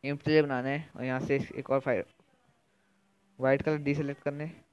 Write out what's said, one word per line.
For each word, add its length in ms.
इमेज 240
लेयर 160
बनाना 240
है, 280
और 80
यहाँ 160
से 160
इस-, 160
एक 180
और 100
file 240
white 240
color 180
deselect 420
करने 280